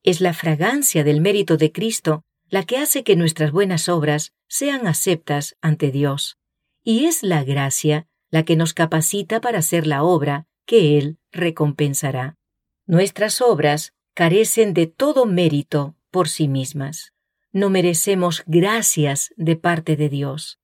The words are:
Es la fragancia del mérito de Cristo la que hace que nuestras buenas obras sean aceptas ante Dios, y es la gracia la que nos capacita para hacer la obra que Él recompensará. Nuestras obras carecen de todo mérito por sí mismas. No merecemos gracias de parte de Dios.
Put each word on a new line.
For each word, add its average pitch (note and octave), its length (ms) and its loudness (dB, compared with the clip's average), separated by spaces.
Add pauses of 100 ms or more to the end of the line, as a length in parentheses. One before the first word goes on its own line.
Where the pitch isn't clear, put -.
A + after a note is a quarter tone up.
Es F3+ 200 2
la F3 120 2
fragancia E3 680 0
del D3 160 2
mérito F3+ 380 2
de D#3 160 2
Cristo F3 500 -4 (240)
la F#3+ 160 -2
que A#3+ 140 -4
hace C#4+ 260 -2
que G3 140 4
nuestras D#3+ 340 0
buenas F3+ 380 0
obras D3+ 420 0 (160)
sean C4+ 400 -4
aceptas D#3 720 -2
ante D3+ 320 0
Dios, C#3+ 460 -2 (440)
y A3+ 240 0
es E4 160 0
la E3+ 220 0
gracia C#3 640 -2 (220)
la D#3+ 140 0
que E3 120 2
nos D#3+ 180 0
capacita E3+ 680 -2
para A#3 180 -2
hacer E3 280 0
la D3 160 0
obra D3 440 0 (180)
que D#3 320 4
Él D3 200 -2 (140)
recompensará. D3 1040 -2 (500)
Nuestras G3 560 0
obras D3+ 520 2 (200)
carecen G3+ 600 2
de E3 140 2
todo C#4 380 0
mérito D#3 680 0 (160)
por F3+ 180 0
sí D#3 180 -2
mismas. C#3 680 -6 (380)
No G3 180 0
merecemos F3+ 760 0
gracias E3+ 920 0
de E3 180 0
parte D#3+ 400 -2
de D3+ 140 -2
Dios. C#3 540 -8